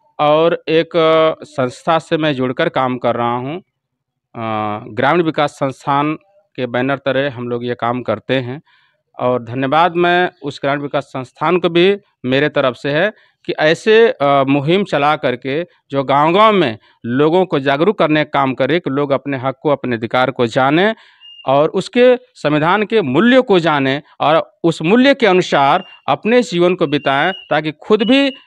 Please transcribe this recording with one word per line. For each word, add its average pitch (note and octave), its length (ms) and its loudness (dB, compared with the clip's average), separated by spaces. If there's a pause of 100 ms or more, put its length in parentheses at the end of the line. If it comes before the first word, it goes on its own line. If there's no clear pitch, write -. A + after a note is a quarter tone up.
(180)
और D#3+ 500 2
एक D#3+ 220 0 (520)
संस्था C#3 560 -4
से D#3+ 180 -4
मैं D3+ 180 -2
जुड़कर B2+ 340 -2
काम B2+ 300 -2
कर A#2+ 180 -2
रहा A#2 200 -2
हूं। C3+ 220 -8
अ, A2 1300 -10
ग्रामीण C#3 340 0
विकास D3+ 280 -2
संस्थान C#3+ 640 -4 (440)
के B2+ 80 -4
बैनर B2+ 320 -2
तले C3+ 300 -2
हम A#2+ 200 -10
लोग A#2+ 160 -6
ये A#2+ 100 -4
काम A#2+ 280 -4
करते A2+ 320 -4
हैं C3 280 -4 (560)
और B2 260 -2
धन्यवाद C3+ 520 -2
मैं F3 340 0 (120)
उस C#3+ 200 -12
ग्रामीण C#3+ 200 -2
विकास C#3 220 -6
संस्थान D#3 540 -4
को F3 100 0
भी F3 280 2 (280)
मेरे C#3 240 0
तरफ C3+ 280 0
से C#3+ 140 -8
है F3 220 -2 (320)
कि F3 80 -6
ऐसे, G#3+ 560 2
अ, C#3+ 400 2
मुहिम D3 360 0
चला D3+ 320 0
करके C#3 500 -4 (240)
जो C#3 140 -2
गांव-गांव D#3+ 480 4
में C#3+ 260 0 (260)
लोगों D3+ 420 2
को E3 120 -2
जागरूक C#3+ 400 0
करने D3+ 260 0
का - 80 -8
काम C3+ 220 0
करे C#3 260 -2
कि D3+ 100 -6
लोग C#3 200 -2
अपने C#3 260 -4
हक B2+ 260 -6
को, D#3 80 0
अपने B2+ 260 -2
अधिकार B2+ 340 0
को B2 160 -2
जानें D3 480 2 (520)
और C#3+ 220 2
उसके B3 480 2 (180)
संविधान D#3 480 0
के G#3+ 200 0
मूल्यों A3 400 4
को G3+ 160 2
जानें D3 440 0 (180)
और D3+ 440 0
उस E3 180 0
मूल्य B3 320 4
के B3+ 120 0
अनुसार F3+ 580 2 (240)
अपने G#3+ 340 0
जीवन F3 320 0
को F3 120 -2
बिताएं, C#3+ 460 -2 (180)
ताकि D#3 220 -2
खुद G#3+ 300 -2
भी C4+ 300 2 (140)